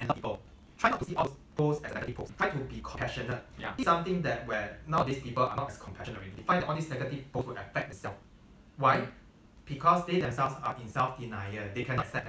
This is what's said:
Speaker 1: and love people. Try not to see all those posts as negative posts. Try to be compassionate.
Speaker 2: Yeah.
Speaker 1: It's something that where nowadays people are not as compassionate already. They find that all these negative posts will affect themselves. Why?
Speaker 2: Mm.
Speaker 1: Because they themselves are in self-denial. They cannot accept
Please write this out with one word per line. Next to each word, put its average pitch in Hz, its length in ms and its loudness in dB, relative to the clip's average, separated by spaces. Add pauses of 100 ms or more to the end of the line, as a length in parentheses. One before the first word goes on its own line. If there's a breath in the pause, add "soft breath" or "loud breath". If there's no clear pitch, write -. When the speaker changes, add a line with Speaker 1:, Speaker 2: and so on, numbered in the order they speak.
Speaker 1:
and 113 80 -2
love - 80 2
people. - 220 -4 (400)
Try 226 120 4
not 262 100 0
to - 40 0
see 175 120 -4
all 160 120 4
those - 80 -6 (180)
posts 147 300 2
as - 100 -6
negative - 220 -4
posts. - 220 -6
Try 196 100 4
to 151 160 -2
be 117 180 -6
compassionate. 117 600 -4 (180)
Speaker 2:
Yeah. 113 160 -4
Speaker 1:
It's - 80 0
something 170 380 2
that 123 260 -2
where 107 300 -2 (100)
nowadays 151 320 2
people 123 240 0
are 123 120 0
not 139 120 -2
as - 80 -10
compassionate 101 420 -10
already. 95 180 -10
They - 120 -12
find 180 140 6
that - 60 0
all 151 60 2
these 156 140 -2
negative 131 440 -4
posts 123 160 0
will 120 120 -6
affect 120 320 -4
themselves. 110 240 -6 (640)
Why? 135 240 8
Speaker 2:
Mm. 123 40 -6 (600)
Speaker 1:
Because 170 400 6
they 175 120 4
themselves 135 440 2
are 113 160 0
in 117 80 -10
self-denial. 104 760 -2 (120)
They 120 80 -2
cannot 123 240 0
accept - 200 -4